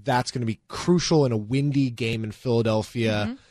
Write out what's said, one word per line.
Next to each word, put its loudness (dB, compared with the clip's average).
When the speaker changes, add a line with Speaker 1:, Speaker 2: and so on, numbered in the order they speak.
Speaker 1:
that's 0
gonna -4
be -4
crucial 2
in 2
a 0
windy 0
game -4
in -8
Philadelphia. 0
Speaker 2:
Mm-hmm. -6